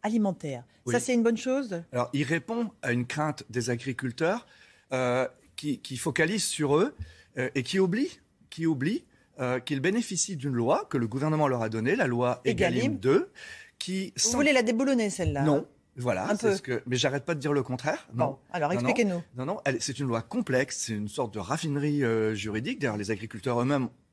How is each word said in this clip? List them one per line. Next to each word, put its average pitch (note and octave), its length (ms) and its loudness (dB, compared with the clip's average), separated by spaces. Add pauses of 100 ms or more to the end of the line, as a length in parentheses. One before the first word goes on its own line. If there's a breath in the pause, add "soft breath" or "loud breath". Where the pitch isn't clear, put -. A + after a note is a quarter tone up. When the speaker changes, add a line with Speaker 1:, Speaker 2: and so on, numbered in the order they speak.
Speaker 1:
alimentaires. F#3+ 580 0 (240 soft breath)
Speaker 2:
Oui. B2 80 -2
Speaker 1:
Ça, A#3+ 60 4
c'est B3+ 120 0
une A#3 120 4
bonne A#3 120 4
chose ? B3+ 460 -2 (100)
Speaker 2:
Alors, B2 200 0
il C#3 100 0
répond G3 480 -2 (120)
à B2 100 0
une B2 120 2
crainte D3+ 460 -4
des A#2 180 -2
agriculteurs, C3 760 -2 (460 soft breath)
euh, B2+ 340 2 (300)
qui, D3+ 240 -4
qui - 160 -10
focalisent E3 480 0
sur D3 320 2
eux, A#3 180 2 (420 loud breath)
euh, B2+ 200 -2
et C3 80 0
qui F#3+ 160 0
oublient, G3+ 400 0 (280)
qui D#3+ 160 -6
oublient, D#3+ 400 0 (360 soft breath)
euh, B2+ 180 0
qu'ils C3+ 220 -4
bénéficient F#3+ 560 0
d'une C#3 180 -2
loi C3 340 2
que C#3+ 100 0
le A#2 100 2
gouvernement D3 400 2
leur B2 140 2
a A2 60 0
donnée, A2+ 280 0
la G#3+ 100 2
loi B2 380 0
Egalim B2 340 2
Speaker 1:
Egalim. B2 200 0
Speaker 2:
deux, D3 340 2 (480 loud breath)
qui F#3+ 360 -4
Speaker 1:
Vous - 60 -2
Speaker 2:
san- - 140 2
Speaker 1:
voulez C#4+ 160 4
la B3+ 100 6
déboulonner, A#3 480 2
celle-là ? D#3 320 0
Speaker 2:
Non. D3 240 4 (300)
Voilà, A#2+ 340 0
Speaker 1:
Un G#3 60 2
Speaker 2:
c'est A3+ 140 2
Speaker 1:
peu. G3 60 4
Speaker 2:
ce - 60 -8
que... A#2+ 240 -2
mais B2 80 0
j'arrête C3 300 0
pas E3+ 100 0
de D3 60 -4
dire D3 120 0
le C#3 120 2
contraire. C3 500 -4
Non. C#3 120 2
Speaker 1:
Bon, C#3 120 -4 (140)
alors D3+ 180 0
Speaker 2:
Non, F#3 60 0
non. A#3+ 120 0
Speaker 1:
expliquez-nous. G3+ 340 2 (140)
Speaker 2:
Non, B2+ 100 -6
non, F#3+ 180 -6
elle, C3+ 180 2
c'est B2 160 -6
une C#3 80 -2
loi A#2 160 0
complexe, C#3 540 -2 (100)
c'est A2+ 60 -4
une G#2 160 -4
sorte G#2+ 260 -4
de G#2+ 60 -6
raffinerie, C#3+ 640 0
euh, A2 320 2
juridique. A2 420 -4
D'ailleurs, A#2 180 -2
les G#2 140 -4
agriculteurs A2+ 500 -2
eux-mêmes C3 280 0 (240)